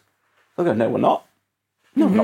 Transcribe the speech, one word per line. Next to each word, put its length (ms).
they'll 100
go, 80
"No, 160
we're 100
not. 260
No, 100
we're 100
not 80